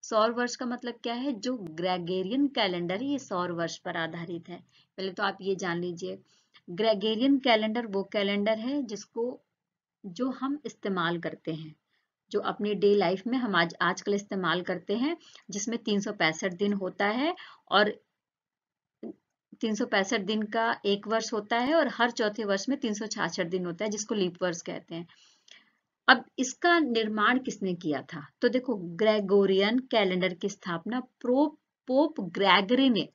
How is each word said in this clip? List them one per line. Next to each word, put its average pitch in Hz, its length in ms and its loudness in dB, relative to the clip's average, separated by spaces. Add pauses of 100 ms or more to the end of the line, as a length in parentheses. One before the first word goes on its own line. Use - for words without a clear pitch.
सौर 220 280 2
वर्ष 240 260 -2
का 254 100 -6
मतलब 240 360 -6
क्या 233 120 -4
है? 262 180 -4
जो 240 240 -4
ग्रेगोरियन 185 920 0
कैलेंडर 185 540 0
है, - 20 -6
ये 277 140 -2
सौर 175 340 -4
वर्ष 165 260 -4
पर 180 180 -8
आधारित 170 520 -6
है। 185 160 -14 (320)
पहले 190 160 -6
तो 226 100 -6
आप 196 180 -2
ये 196 140 0
जान 175 260 -4
लीजिए, 180 380 -6 (520)
ग्रेगोरियन 220 680 2
कैलेंडर 226 480 2
वो 196 160 -2
कैलेंडर 202 560 0
है 269 240 -4
जिसको, 233 600 -8 (640)
जो 247 240 -4
हम 269 360 -4
इस्तेमाल 175 520 -2
करते 160 340 -8
हैं, 156 240 -10 (540)
जो 202 100 0
अपनी 202 340 -2
डे 202 200 4
लाइफ 190 320 2
में 247 120 -2
हम 220 180 0
आज, 170 240 2
आजकल 180 340 0
इस्तेमाल 185 480 -2
करते 180 340 -4
हैं, 294 200 0 (340)
जिसमें 226 320 -4
तीन 202 180 2
सौ 208 120 -4
पैंसठ 175 400 0
दिन 202 200 0
होता 196 340 -2
है 262 280 0 (360)
और - 300 4 (1600)
तीन 220 140 0
सौ 240 120 -2
पैंसठ 208 340 0
दिन 214 220 -2
का 226 420 -2
एक 202 240 -2
वर्ष 226 240 -2
होता 220 260 -2
है 254 160 0
और 311 140 4
हर 240 220 2
चौथे 214 340 -2
वर्ष 196 240 0
में - 120 -2
तीन 214 140 -2
सौ 214 120 -6
छियासठ 180 400 -4
दिन 180 200 -2
होता 175 180 -6
है, 214 60 -2
जिसको 208 240 -4
लीप 180 280 -2
वर्ष 175 200 -2
कहते 170 320 -10
हैं। 170 120 -10 (1000)
अब 254 160 6 (140)
इसका 339 400 2
निर्माण 226 600 2
किसने 196 360 -4
किया 151 280 -4
था? 143 260 -14 (120)
तो - 80 4
देखो, 254 260 0
ग्रेगोरियन 196 1040 2
कैलेंडर 185 560 2
की 196 140 -4
स्थापना 196 520 -6
प्रो-, 262 560 0 (300)
पोप 277 340 2
ग्रेगरी 196 680 4
ने 180 240 2